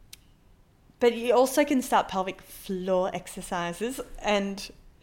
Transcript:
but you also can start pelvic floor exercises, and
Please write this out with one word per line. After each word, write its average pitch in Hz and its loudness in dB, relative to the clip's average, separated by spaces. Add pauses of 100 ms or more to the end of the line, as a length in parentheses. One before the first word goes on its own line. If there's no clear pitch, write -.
(1000)
but 240 6
you 233 0
also 262 4
can 294 2
start - 2
pelvic 190 -4
floor 185 -2
exercises, 185 -6 (180)
and 196 -2 (320)